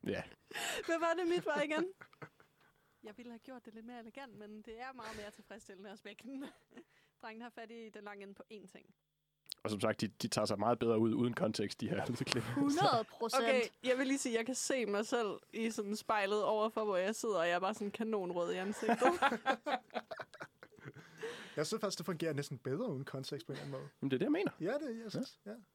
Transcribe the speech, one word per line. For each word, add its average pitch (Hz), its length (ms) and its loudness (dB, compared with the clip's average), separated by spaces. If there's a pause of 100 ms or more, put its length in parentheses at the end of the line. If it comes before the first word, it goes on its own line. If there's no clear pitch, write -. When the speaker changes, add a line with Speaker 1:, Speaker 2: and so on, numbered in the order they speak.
Speaker 1:
Ja. - 200 -2 (600)
Speaker 2:
Hvad 330 140 0
var 330 180 4
det, 359 100 0
mit 349 180 2
var 294 160 2
igen? 302 240 2 (1160)
Jeg 208 140 -14
ville 240 140 -14
have 233 80 -14
gjort 262 260 -16
det 220 80 -18
lidt 220 120 -14
mere 247 140 -12
elegant, 226 380 -14
men 214 240 -14
det 226 200 -14
er 262 120 -10
meget 220 240 -10
mere 208 140 -10
tilfredsstillende 202 580 -16
at 196 80 -14
spække 208 260 -16
den. 269 220 -10 (340)
<laughs> - 420 -20
Drengen 220 200 -12
har 240 80 -10
fat 226 220 -14
i 226 180 -12
den 208 140 -14
lange 202 200 -10
ende 196 100 -12
på - 100 -18 (100)
én 185 180 -14
ting. - 140 -20 (760)
Speaker 1:
Og 107 60 0
som 107 100 0
sagt, 110 220 2
de, 113 60 2
de - 200 -4
tager 107 180 4
sig 101 140 0
meget 113 200 6
bedre 117 200 6
ud 113 140 6
uden 120 200 4
kontekst, 110 480 0
de 113 80 0
her - 180 0
lydklip. 120 360 0
Speaker 3:
Hundrede 285 600 4
procent. 233 400 0
Speaker 2:
Okay, 254 180 6 (220)
jeg 247 140 4
vil 262 100 2
lige 269 120 2
sige, 233 160 0
jeg 233 100 2
kan 254 100 -2
se 254 300 2
mig 202 200 2
selv 226 340 0 (140)
i 226 180 0
sådan 208 240 -2
spejlet 208 480 2
overfor, 220 420 2
hvor 202 120 2
jeg 190 180 2
sidder, 214 240 0
og 170 80 4
jeg 175 80 4
er 175 40 4
bare 190 140 0
sådan 202 180 -4
kanonrød 180 640 0
i - 40 0
ansigtet. 214 500 2
<laughs> 349 120 4 (2250)
Speaker 4:
Jeg 151 120 0
synes 220 140 -2
faktisk, 196 160 -2
det 170 80 -6
fungerer 165 280 0
næsten 139 240 -4
bedre 170 320 -2
uden 139 160 -4
kontekst 139 420 -8
på - 40 -8
en 135 60 -4
eller 147 80 -10
anden 139 160 -6
måde. 143 80 -14 (100)
Speaker 1:
Men 139 120 2
det 131 40 4
er 127 40 2
det, 165 60 4
jeg 285 60 4
mener. 349 200 2 (100)
Speaker 4:
Ja, 190 120 0 (140)
det, 226 160 -6
jeg 214 80 -10
synes, - 340 -6
ja. 202 60 -10 (240)